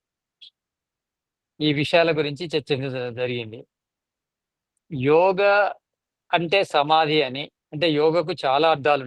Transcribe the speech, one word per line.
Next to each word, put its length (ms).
ఈ 120
విషయాల 400
గురించి 340
చర్చించడం 680
జరిగింది. 400
యోగ 320
అంటే 220
సమాధి 440
అని, 160
అంటే 160
యోగకు 340
చాలా 300
అర్థాలు 320